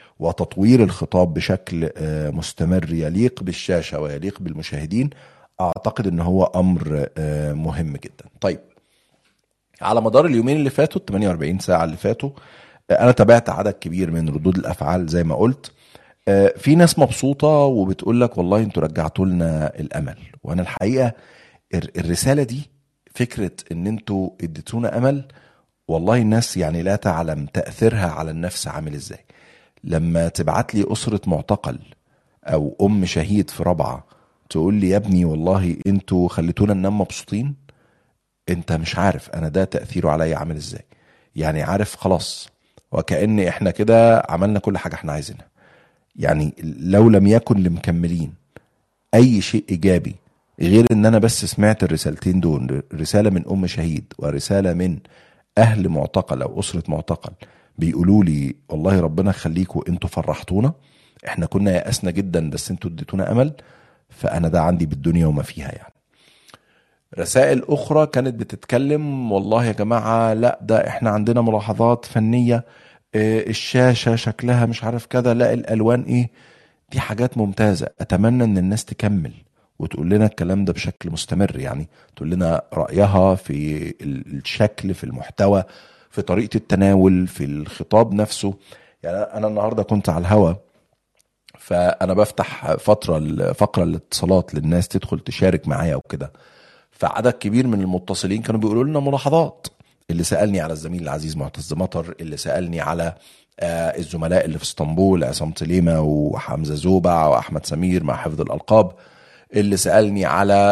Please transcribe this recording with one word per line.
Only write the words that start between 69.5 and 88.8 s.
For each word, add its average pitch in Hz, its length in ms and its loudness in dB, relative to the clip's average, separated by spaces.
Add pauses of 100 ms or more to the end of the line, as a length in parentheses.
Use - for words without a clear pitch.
يا 113 80 0
جماعة، 113 600 0
لا، 117 280 0
ده - 260 2
احنا - 220 -2
عندنا 107 300 2
ملاحظات 113 640 2
فنية، 117 600 2 (500)
اه، 110 260 2
الشاشة 120 760 2
شكلها 120 500 0
مش 113 180 -4
عارف 113 220 -6
كذا، 123 280 2
لا، 117 180 2
الألوان 113 500 0
إيه". 120 280 0 (600)
دي 131 80 -4
حاجات 120 380 -2
ممتازة، 104 500 0 (120)
أتمنى 117 440 2
إن 104 140 2
الناس 92 260 0
تكمل 92 480 -4 (460)
وتقول 80 320 -4
لنا 107 160 4
الكلام 95 380 -2
ده 90 80 0
بشكل - 380 -8
مستمر، 85 480 -2
يعني 67 300 -8 (280)
تقول 78 140 -6
لنا 85 320 0 (120)
رأيها 95 600 4
في 76 540 -4 (120)
ال-، 69 380 -8
الشكل، - 560 -2
في - 100 -12
المحتوى، 98 600 0 (460)
في 101 120 -6
طريقة 101 340 -2
التناول، 95 720 4
في - 180 -8
الخطاب 85 680 0
نفسه. 101 400 -2 (480)